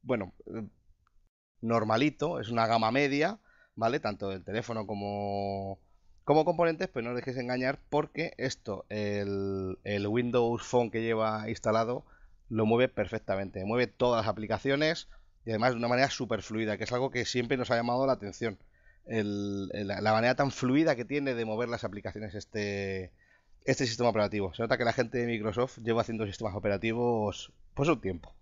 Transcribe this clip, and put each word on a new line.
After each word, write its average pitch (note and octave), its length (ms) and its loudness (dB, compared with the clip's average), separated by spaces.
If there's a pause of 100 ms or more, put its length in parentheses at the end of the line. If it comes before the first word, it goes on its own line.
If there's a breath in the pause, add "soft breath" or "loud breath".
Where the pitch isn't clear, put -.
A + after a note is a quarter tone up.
Bueno, A2 280 -2 (140)
eh, G#2+ 200 -8 (920)
normalito, A#2 800 2
es G#2+ 80 -8
una A#2 180 2
gama A2 240 4
media, C#3+ 480 2 (360 soft breath)
¿vale? A#2 260 2
Tanto G#2 260 -4
del F#2+ 160 -6
teléfono A2 420 -4
como, G2+ 920 -4 (460)
como D3+ 180 6
componentes, E3+ 460 2
pero A#2 160 -6
no A#2+ 60 -4
os B2 40 -4
dejéis B2 220 -6
engañar B2+ 420 -2 (100)
porque D3 480 -2
esto, - 520 -6
el, G2+ 960 -2
el G2+ 220 0
Windows A#2+ 540 2
Phone A#2+ 300 2
que A2+ 120 -2
lleva A2 460 0
instalado, A2+ 560 0 (440 soft breath)
lo A2 160 2
mueve A#2+ 240 6
perfectamente, G2 760 -4
mueve A#2 240 0
todas A#2+ 380 2
las A2 40 -2
aplicaciones C3+ 760 0 (380 soft breath)
y A2+ 60 -4
además A2+ 200 4
de A#2+ 60 -2
una A#2 100 0
manera B2+ 220 4
súper A2+ 320 -4
fluida, G#2+ 360 -2
que F#2+ 60 -4
es G#2+ 80 -4
algo B2+ 180 0
que B2 140 -2
siempre B2 320 0
nos B2+ 160 -2
ha A#2+ 60 4
llamado A#2+ 280 2
la C3+ 60 2
atención. G#2 480 -4 (460 soft breath)
El, G2+ 680 -2
el, G2+ 160 -4
la G2+ 240 2
manera A#2 240 4
tan C#3 160 2
fluida C#3 460 2
que A#2 80 -4
tiene C#3 280 -2
de A#2 120 -2
mover A2 240 -2
las A#2 160 -4
aplicaciones G#2 500 -8
este, G2 800 -4 (500 soft breath)
este C3 240 2
sistema A#2 220 2
operativo. G2+ 440 0
Se A2+ 100 -4
nota A2+ 140 2
que B2 60 0
la A#2 80 4
gente A#2+ 280 0
de A#2+ 80 0
Microsoft A2+ 500 -2
lleva A2+ 240 2
haciendo A2 240 -2
sistemas G2 300 -6
operativos, G#2+ 1000 0 (200)
pues, C#3 140 2
un D3 140 2
tiempo. F#2 400 -6